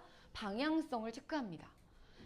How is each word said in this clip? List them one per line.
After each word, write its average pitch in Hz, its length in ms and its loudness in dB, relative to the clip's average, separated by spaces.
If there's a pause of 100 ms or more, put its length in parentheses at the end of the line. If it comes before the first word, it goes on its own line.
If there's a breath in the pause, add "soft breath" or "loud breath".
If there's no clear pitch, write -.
(340 loud breath)
방향성을 240 800 2
체크합니다. 226 560 -4 (580 loud breath)